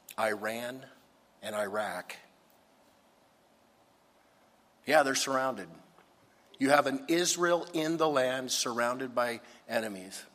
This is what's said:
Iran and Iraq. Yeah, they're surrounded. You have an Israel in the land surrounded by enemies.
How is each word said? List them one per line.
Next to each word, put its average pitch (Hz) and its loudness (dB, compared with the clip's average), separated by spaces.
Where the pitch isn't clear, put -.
Iran 113 -4
and 110 -8
Iraq. 101 -4
Yeah, 147 8
they're 135 0
surrounded. 131 0
You 135 2
have 143 6
an 135 -2
Israel 170 2
in 165 0
the 160 4
land 131 0
surrounded 123 -2
by 120 0
enemies. 101 -4